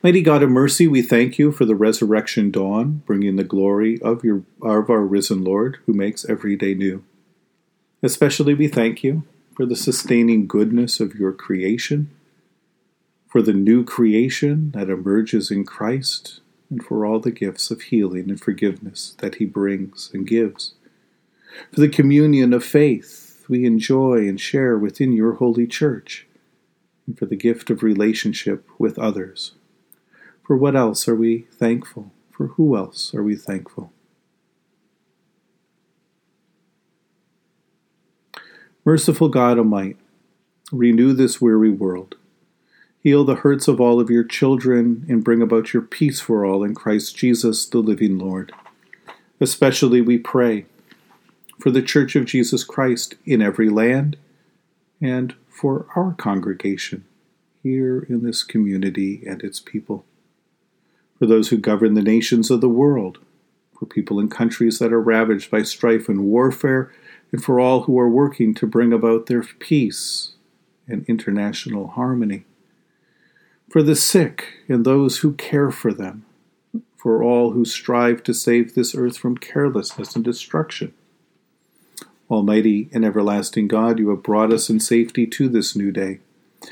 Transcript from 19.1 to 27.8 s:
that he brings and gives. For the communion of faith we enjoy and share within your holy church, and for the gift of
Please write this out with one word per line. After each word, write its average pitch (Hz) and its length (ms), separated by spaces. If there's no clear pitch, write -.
that - 180
he 107 100
brings 98 680
and 95 140
gives. 110 480
For 147 80
the 147 80
communion 143 640
of 120 100
faith - 840
we 123 160
enjoy 120 600
and 95 120
share 131 380
within 104 340
your 113 220
holy 120 320
church, 120 600
and - 100
for - 80
the 101 100
gift 117 360
of 107 100